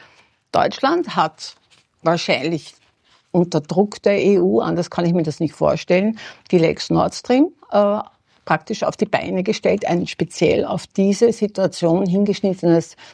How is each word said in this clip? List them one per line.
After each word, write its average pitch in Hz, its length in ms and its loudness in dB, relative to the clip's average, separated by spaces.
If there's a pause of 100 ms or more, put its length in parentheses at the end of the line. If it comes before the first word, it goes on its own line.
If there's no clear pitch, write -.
(540)
Deutschland 277 640 -2
hat - 400 -4 (480)
wahrscheinlich 160 720 -2 (560)
unter 175 280 0
Druck 185 440 -2
der 202 200 2
E 196 140 4
U, 190 240 2
anders 170 300 -4
kann 175 120 -4
ich 175 100 2
mir 175 100 0
das 156 160 -6
nicht 156 160 -4
vorstellen, 185 640 0 (320)
die 180 80 4
Lex 160 320 0
Nord 165 240 0
Stream, 262 320 2 (240)
äh, 208 260 2 (480)
praktisch - 380 -2
auf - 120 -2
die 214 120 -2
Beine 185 340 -2
gestellt, 190 460 0
ein 175 180 0
speziell - 600 0
auf - 200 -6
diese 202 480 2
Situation 190 720 0
hingeschnittenes 185 920 0 (160)